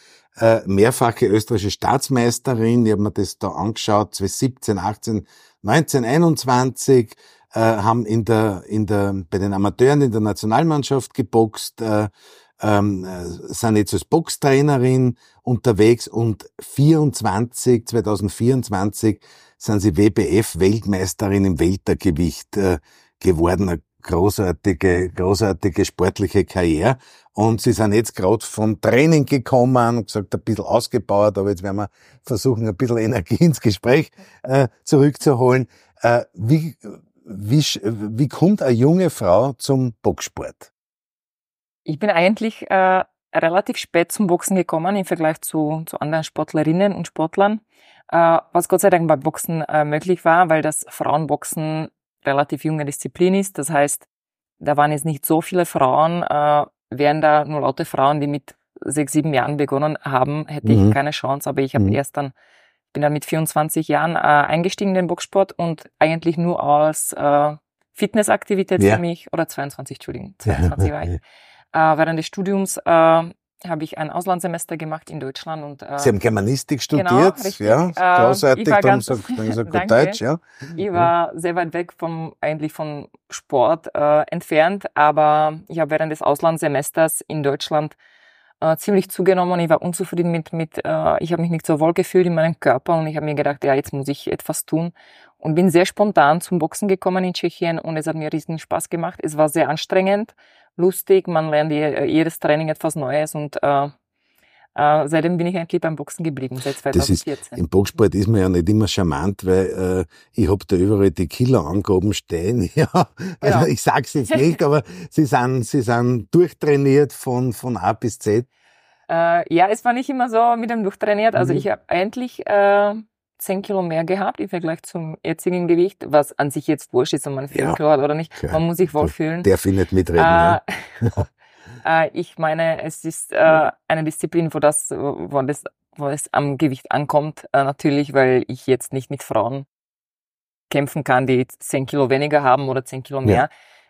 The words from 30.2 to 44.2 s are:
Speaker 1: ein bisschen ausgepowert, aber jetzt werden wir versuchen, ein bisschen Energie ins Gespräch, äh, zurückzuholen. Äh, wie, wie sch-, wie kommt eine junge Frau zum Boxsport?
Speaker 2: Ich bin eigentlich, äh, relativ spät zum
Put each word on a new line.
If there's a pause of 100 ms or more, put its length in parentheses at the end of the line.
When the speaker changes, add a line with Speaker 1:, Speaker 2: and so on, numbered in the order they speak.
Speaker 1:
ein
bisschen
ausgepowert,
aber
jetzt
werden
wir (320)
versuchen,
ein
bisschen
Energie
ins
Gespräch, (320)
äh, (160)
zurückzuholen. (320)
Äh, (100)
wie, (480)
wie
sch-,
wie
kommt
eine
junge
Frau
zum
Boxsport? (1120)
Speaker 2:
Ich
bin
eigentlich,
äh, (280)
relativ
spät
zum